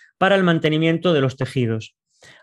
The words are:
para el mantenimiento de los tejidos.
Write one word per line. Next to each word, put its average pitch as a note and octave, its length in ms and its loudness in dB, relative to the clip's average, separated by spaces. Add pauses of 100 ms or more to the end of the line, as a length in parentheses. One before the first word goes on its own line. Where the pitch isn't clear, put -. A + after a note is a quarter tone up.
(160)
para F#3+ 200 2
el F#3+ 80 2
mantenimiento E3 680 0
de D3 80 2
los C3 160 -2
tejidos. A2+ 600 -4 (460)